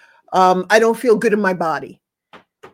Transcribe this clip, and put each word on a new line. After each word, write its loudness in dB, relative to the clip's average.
um, 2
I 4
don't 0
feel 2
good 0
in -2
my -2
body," -8